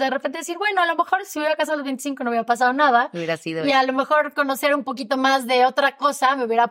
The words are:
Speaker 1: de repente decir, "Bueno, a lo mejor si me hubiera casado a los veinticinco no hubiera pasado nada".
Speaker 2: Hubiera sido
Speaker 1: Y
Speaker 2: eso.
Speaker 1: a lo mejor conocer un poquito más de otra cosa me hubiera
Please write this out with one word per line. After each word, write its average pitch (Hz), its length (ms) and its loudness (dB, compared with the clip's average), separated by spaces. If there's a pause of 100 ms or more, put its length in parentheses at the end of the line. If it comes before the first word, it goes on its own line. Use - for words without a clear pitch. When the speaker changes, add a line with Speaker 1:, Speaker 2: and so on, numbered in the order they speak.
Speaker 1:
de 269 40 0
repente 277 300 -6
decir, 339 180 -8
"Bueno, 392 240 0
a 339 60 2
lo 330 100 0
mejor 370 260 0
si 302 160 -10
me 302 60 -2
hubiera 311 100 0
casado 311 200 -2
a - 20 -2
los 285 80 -6
veinticinco 269 380 -6
no 240 80 -2
hubiera 226 140 -2
pasado 247 280 2
nada". 262 400 2
Speaker 2:
Hubiera 165 240 -4
sido 160 280 -6
Speaker 1:
Y 285 40 2
Speaker 2:
eso. 269 100 4
Speaker 1:
a 269 40 4
lo 262 100 -2
mejor 294 400 0
conocer 285 420 0
un 285 80 -2
poquito 262 340 -4
más 269 300 2
de 254 180 4
otra 269 320 2
cosa 269 380 0
me 254 100 -4
hubiera 226 260 2